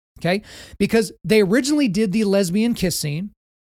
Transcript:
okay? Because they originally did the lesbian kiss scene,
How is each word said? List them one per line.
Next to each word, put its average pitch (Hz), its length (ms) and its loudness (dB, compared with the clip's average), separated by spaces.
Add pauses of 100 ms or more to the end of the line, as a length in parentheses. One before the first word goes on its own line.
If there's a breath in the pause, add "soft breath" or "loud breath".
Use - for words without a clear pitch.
(200)
okay? 185 220 -2 (360 loud breath)
Because 220 340 0 (120)
they 214 180 4
originally 262 480 2
did 190 240 0
the 220 100 0
lesbian 202 500 0
kiss 190 240 -2
scene, 156 340 -6 (340)